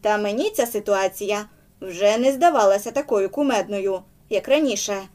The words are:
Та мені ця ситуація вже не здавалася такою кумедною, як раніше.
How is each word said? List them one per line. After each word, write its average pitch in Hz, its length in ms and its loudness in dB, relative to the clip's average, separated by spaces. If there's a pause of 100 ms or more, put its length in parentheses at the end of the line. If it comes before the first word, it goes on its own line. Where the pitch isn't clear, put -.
Та 208 160 0
мені 214 320 -2
ця 285 160 -2
ситуація 202 800 -2 (360)
вже 190 360 0
не 254 140 4
здавалася 240 600 4
такою 233 380 0
кумедною, 202 720 -2 (280)
як 196 180 -2
раніше. 262 540 0 (140)